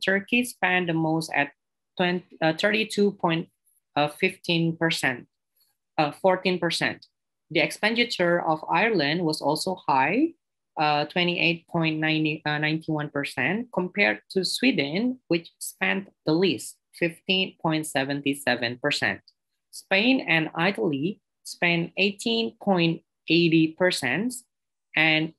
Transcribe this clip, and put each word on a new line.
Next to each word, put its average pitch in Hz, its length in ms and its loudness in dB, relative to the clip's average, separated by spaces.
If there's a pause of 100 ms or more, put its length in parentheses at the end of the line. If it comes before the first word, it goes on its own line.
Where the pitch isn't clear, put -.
Turkey 196 400 0
spend 180 400 0
the 170 80 -2
most 160 400 0
at 143 160 0 (480)
twenty, 180 320 -2 (160)
eh, 160 80 2
thirty-two 208 640 0
point, 165 320 -2 (480)
eh, 147 160 0
fifteen 165 640 0
percent, 139 480 0 (720)
eh, 147 240 0
fourteen 185 400 2
percent. 160 480 -4 (400)
The 156 160 2
expenditure 214 720 0
of 156 320 0
Ireland 170 560 0
was 156 160 -2
also 156 480 -2
high, 170 480 2 (400)
uh, 151 320 0
twenty-eight 175 560 0
point 160 320 0
ninety, 156 480 0
uh, 151 160 -2
ninety-one 151 480 -2
percent, 143 640 -4
compared 175 480 0 (160)
to 185 80 0
Sweden, 208 800 -2
which 170 320 -2
spent 196 560 -6 (120)
the 156 80 2
least, 160 440 0 (200)
fifteen 190 640 -2
point 156 240 0
seventy-seven 135 960 -2
percent. 120 400 -2 (480)
Spain 226 560 0
and 165 320 0
Italy 175 640 -2 (240)
spent 170 520 -2
eighteen 226 600 -2
point 170 480 2 (240)
eighty 160 480 4
percent 180 560 0 (640)
and 156 420 2